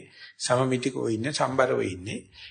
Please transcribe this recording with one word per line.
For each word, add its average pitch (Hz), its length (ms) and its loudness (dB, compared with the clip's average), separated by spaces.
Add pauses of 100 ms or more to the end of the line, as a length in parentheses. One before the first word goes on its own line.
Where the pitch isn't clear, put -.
(360)
සමමිතිකව 127 640 0 (100)
ඉන්නේ, 113 240 0
සම්බරව 131 500 2
ඉන්නේ. 95 380 -6 (320)